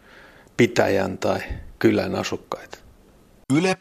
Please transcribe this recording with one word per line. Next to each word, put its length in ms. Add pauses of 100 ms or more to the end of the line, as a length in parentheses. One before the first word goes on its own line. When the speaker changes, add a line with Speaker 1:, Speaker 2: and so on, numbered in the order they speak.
(560)
Speaker 1:
pitäjän 640
tai 220 (380)
kylän 360
asukkaita. 640 (800)
Speaker 2:
Yle 240